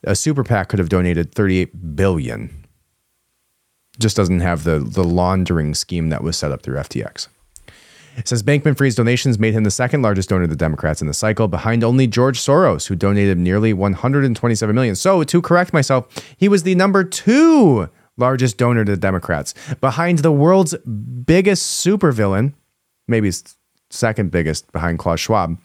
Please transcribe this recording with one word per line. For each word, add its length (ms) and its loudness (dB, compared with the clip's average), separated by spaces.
A 140 -2
super 260 -2
pac 280 0
could 100 0
have 80 -2
donated 440 0
thirty-eight 640 -2
billion. 720 -4
Just 160 0
doesn't 240 2
have 240 -2
the, 160 0
the 240 -2
laundering 680 0
scheme 360 -4
that 160 -4
was 120 -4
set 140 -4
up 120 -8
through 160 -8
F 100 -8
T 160 -8
X. 240 -14
It 120 -8
says 160 -2
Bankman-Fried's 500 2
donations 460 0
made 140 2
him 100 0
the 80 0
second 300 -2
largest 260 0
donor 160 0
to 40 0
the 60 -2
Democrats 460 -2
in 80 -4
the 40 -4
cycle, 360 -2
behind 340 -2
only 240 2
George 320 0
Soros, 480 2
who 80 -4
donated 440 2
nearly 340 2
one 220 0
hundred 300 0
and 120 0
twenty-seven 360 -2
million. 220 0
So, 300 2
to 180 0
correct 300 0
myself, 340 0
he 120 2
was 140 4
the 140 0
number 260 4
two 840 4
largest 400 0
donor 280 2
to 80 0
the 40 -2
Democrats, 560 -2
behind 400 0
the 100 2
world's 460 4
biggest 1080 -2
supervillain, 680 0
maybe 220 2
s-, 260 -12
second 400 -2
biggest 400 -4
behind 300 -4
Klaus 180 -2
Schwab 460 -2